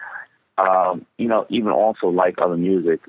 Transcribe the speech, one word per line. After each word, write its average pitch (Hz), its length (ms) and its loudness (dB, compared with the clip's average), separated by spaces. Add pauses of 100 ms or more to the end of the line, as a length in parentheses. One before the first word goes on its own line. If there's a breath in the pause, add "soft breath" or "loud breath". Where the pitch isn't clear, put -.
(580 loud breath)
um, 92 480 2 (120)
you 117 120 -2
know, 110 180 0
even 107 240 -2
also 104 360 0
like 90 340 2
other 87 160 0
music, 85 520 0